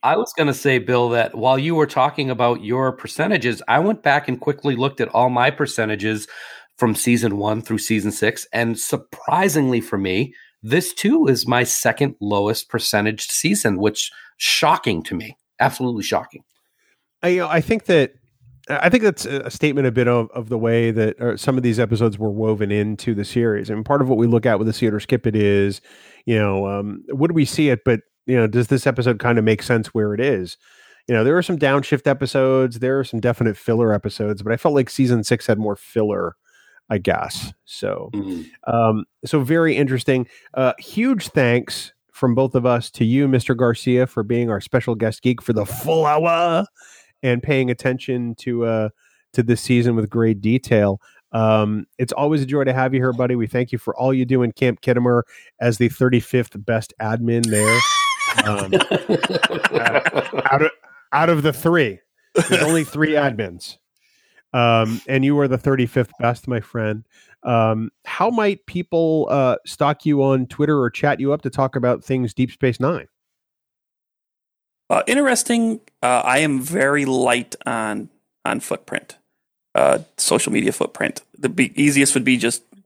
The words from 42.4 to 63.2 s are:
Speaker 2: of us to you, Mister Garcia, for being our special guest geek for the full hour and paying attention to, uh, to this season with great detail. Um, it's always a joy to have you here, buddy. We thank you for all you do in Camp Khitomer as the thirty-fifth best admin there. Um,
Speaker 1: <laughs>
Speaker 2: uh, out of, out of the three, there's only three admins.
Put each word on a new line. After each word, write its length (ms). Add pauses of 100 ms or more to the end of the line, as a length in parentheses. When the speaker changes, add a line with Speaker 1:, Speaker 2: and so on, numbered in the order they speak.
Speaker 2:
of 120
us 260
to 120
you, 240
Mister 260
Garcia, 520
for 160
being 280
our 100
special 360
guest 260
geek 180
for 120
the 140
full 400
hour 600 (560)
and 200
paying 280
attention 680
to, 300
uh, 220 (440)
to 100
this 180
season 360
with 140
great 300
detail. 600 (320)
Um, 540 (120)
it's 140
always 300
a 40
joy 180
to 80
have 220
you 60
here, 120
buddy. 240
We 100
thank 260
you 60
for 180
all 180
you 100
do 180
in 100
Camp 280
Khitomer 420 (380)
as 180
the 100
thirty-fifth 760
best 360
admin 460
there. 320 (680)
Um, 300
Speaker 1:
<laughs> 1080
Speaker 2:
uh, 600 (100)
out 100
of, 80 (420)
out 180
of 120
the 100
three, 460 (360)
there's 280
only 220
three 280
admins. 640 (760)